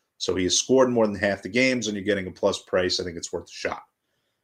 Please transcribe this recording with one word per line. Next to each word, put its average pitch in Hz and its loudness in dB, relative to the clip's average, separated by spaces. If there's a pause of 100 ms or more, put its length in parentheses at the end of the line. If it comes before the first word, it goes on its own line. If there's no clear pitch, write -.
(180)
So - -2
he 92 0
has 87 2
scored 127 4
more 117 4
than 104 0
half 98 0
the 95 -8
games, 123 2
and 107 -4
you're 98 -6
getting 98 0
a 90 -10
plus 98 0
price. 92 0
I 92 -2
think 87 -8
it's 82 -12
worth 87 -8
a - -20
shot. - -8 (600)